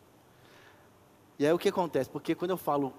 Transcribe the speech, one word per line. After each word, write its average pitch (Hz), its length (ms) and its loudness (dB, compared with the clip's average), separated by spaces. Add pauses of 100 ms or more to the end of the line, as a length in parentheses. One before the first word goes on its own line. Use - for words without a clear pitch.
(1400)
E 139 80 4
aí 160 60 6
o 180 60 4
que 196 120 0
acontece? 151 400 0
Porque 156 240 -2
quando 180 160 -4
eu 180 60 -2
falo, 143 420 -2